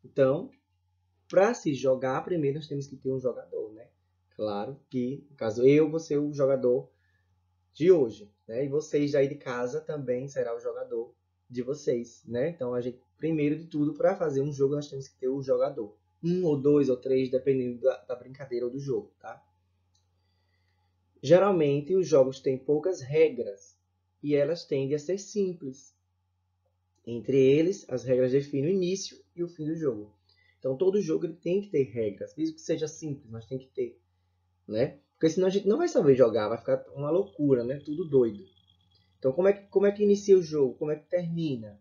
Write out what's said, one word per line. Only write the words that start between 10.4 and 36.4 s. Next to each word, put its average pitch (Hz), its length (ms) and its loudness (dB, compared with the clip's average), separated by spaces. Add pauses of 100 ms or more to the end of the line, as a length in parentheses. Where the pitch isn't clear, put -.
o 120 40 -10
jogador 120 560 -8 (340)
de 123 140 -6
vocês, 127 600 -4
né? 123 260 -4
Então, 123 260 -6
a 123 40 -2
gente, 120 220 -8 (160)
primeiro 151 400 0
de 165 80 -12
tudo, 147 300 -2
pra 175 200 2
fazer 143 260 -2
um 147 120 -2
jogo, 139 220 0
nós 147 120 -6
temos 135 200 -12
que - 100 -20
ter 127 100 -6
o 139 140 -2
jogador. 123 560 -2 (260)
Um 180 220 0
ou 147 100 2
dois 143 320 4
ou 127 100 2
três, 131 340 0
dependendo 127 500 0
da, 131 240 2
da 123 100 -8
brincadeira 123 520 -8
ou 123 40 -4
do 139 80 -8
jogo, 131 400 -6
tá? - 240 -18 (1800)
Geralmente, 160 760 4
os 180 120 2
jogos 135 320 4
têm 131 200 -2
poucas 151 420 -2
regras 127 720 0 (460)
e 147 140 0
elas 147 300 0
tendem 135 300 -2
a 147 40 -4
ser 175 180 -4
simples. 180 800 -8 (1120)
Entre 120 300 -2
eles, 156 520 4
as 123 140 -6
regras 127 280 2
definem 143 380 0
o 196 40 0
início 190 440 -4 (180)
e 170 60 -8
o 175 60 -4
fim 156 180 -12
do 160 100 -4
jogo. 117 400 -6 (440)
Então, 131 180 -4
todo 190 240 2
jogo 160 240 -2
ele 165 120 -8
tem 185 240 -2
que 202 80 -12
ter 143 140 2
regras, 107 520 -4
mesmo 160 200 -4
que - 60 -20
seja 151 260 -4
simples, 143 440 -12
mas 113 140 -14
tem 131 120 -10
que 127 100 -14
ter, - 320 -8 (680)
né? 110 320 -2 (140)
Porque 160 160 0
senão 185 180 0
a - 20 4
gente 196 180 0
não 220 100 4
vai 349 100 0
saber 180 280 4
jogar, 107 340 4